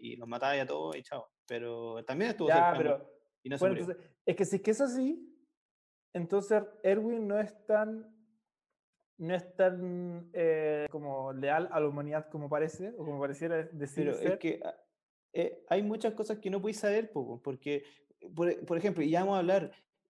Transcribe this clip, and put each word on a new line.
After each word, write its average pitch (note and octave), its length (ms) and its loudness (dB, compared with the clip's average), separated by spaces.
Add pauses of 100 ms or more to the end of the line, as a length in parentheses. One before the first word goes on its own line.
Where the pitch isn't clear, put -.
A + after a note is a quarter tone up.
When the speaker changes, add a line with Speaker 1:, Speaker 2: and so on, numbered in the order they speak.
(140)
Speaker 1:
y - 20 -12
los A#2+ 120 -12
matás C3+ 320 0
a C3 60 -2
todos D#3 320 -4
y B2+ 60 -12
chao". B2+ 260 -10 (180)
Pero A#2 560 -8
también F#3 280 -2
estuvo E3 180 -2
Speaker 2:
Ya, D#3+ 60 8
Speaker 1:
cerca E3+ 160 8
de E3 60 2
Speaker 2:
pero, D3 200 2
Speaker 1:
morir - 100 -16 (360)
y C3 60 -10
no C#3 80 -2
se E3+ 60 2
Speaker 2:
bueno, F#3 120 4
Speaker 1:
murió. F3 180 -4
Speaker 2:
entonces, - 200 -18 (120)
es F3+ 100 2
que G3 100 2
si F#3+ 120 0
es F#3+ 60 -8
que G#3+ 80 4
es A3 100 0
así, C4 520 0 (800)
entonces G3 500 2 (200)
Erwin G#3+ 440 2
no G#3 120 2
es G#3 260 -6
tan, G#3+ 480 0 (1040)
no E3 140 -2
es F3 220 -4
tan, F3+ 760 0
eh, D#3 580 2
como C3+ 420 -6
leal D3 380 0
a E3 80 0
la D3+ 80 4
humanidad D3 420 -4
como D3 200 -8
parece, D#3 480 -2
o D#3+ 80 -10
como C#3+ 140 -4
pareciera D#3+ 440 -2
decir D3+ 420 -4
Speaker 1:
Pero C#3+ 60 2
es - 80 -2
Speaker 2:
ser. F#3 200 2
Speaker 1:
que, D#3+ 260 -2
ah, - 100 -8 (580)
eh, - 360 -2
hay F#3+ 140 4
muchas A3 300 0
cosas G#3+ 260 -4
que G3 100 -6
no F#3+ 120 -2
podéis G#3+ 180 -4
saber, G#3+ 320 2
po, C3+ 140 -4
po, A#2 160 -10
porque, C#3+ 420 -4 (520)
por, E3+ 300 0
por E3+ 120 0
ejemplo, E3+ 260 0
y D3 80 2
ya E3+ 100 4
vamos G3 140 2
a F#3+ 40 2
hablar, F3+ 320 2 (380)